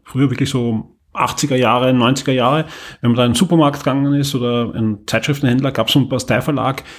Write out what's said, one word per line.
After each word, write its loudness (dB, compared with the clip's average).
früher 0
wirklich -2
so -2
achtziger -2
Jahre, 2
neunziger 2
Jahre, 0
wenn 2
man 2
da 4
in 2
den 0
Supermarkt 2
gegangen 0
ist -2
oder -2
einen -4
Zeitschriftenhändler, 0
gab's -2
so 6
ein 0
paar -2
Stey 0
Verlag -2